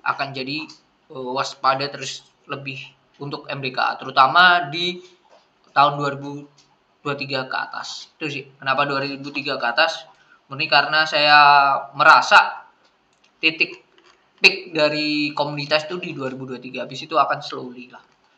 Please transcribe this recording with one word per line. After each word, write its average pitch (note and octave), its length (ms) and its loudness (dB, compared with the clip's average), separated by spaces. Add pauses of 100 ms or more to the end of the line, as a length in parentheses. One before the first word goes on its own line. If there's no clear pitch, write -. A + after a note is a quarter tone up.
akan C3+ 320 -6
jadi, C#3+ 320 -8 (400)
eh, C3 240 -12
waspada C3+ 560 -2
terus C3+ 320 -12 (240)
lebih C3+ 320 -12 (400)
untuk C#3+ 320 -12
M C#3 160 -8
D B2+ 80 -8
K A2+ 80 -6
A, A2 160 -2
terutama E3 720 4
di F3 320 -6 (720)
tahun D3 240 4
dua D3 120 -4 (120)
ribu C#3+ 240 -12 (560)
dua C#3+ 160 -6
tiga C3+ 320 -8
ke - 80 -6
atas. - 640 -10
Itu D#3 80 -8
sih, C#3+ 160 -10 (160)
kenapa C3+ 240 -2
dua C#3 160 -2
ribu C#3 320 -8
tiga C#3 240 -6
ke - 160 -6
atas? D#3+ 320 0 (480)
Murni C#3+ 160 -6
karena D3+ 400 2
saya D3 320 6 (560)
merasa D3 720 6 (720)
titik - 480 -4 (500)
peak F#3+ 320 0
dari D3+ 640 -2
komoditas D3 560 -4
itu F3+ 80 -8
di E3+ 160 -10
dua C3 160 -8
ribu B2+ 160 -12
dua B2+ 160 -12
tiga. B2+ 240 -12
Habis C#3 180 -14
itu D3+ 140 -2
akan C#3+ 240 0
slowly B2 480 -14
lah. A2+ 100 -20 (380)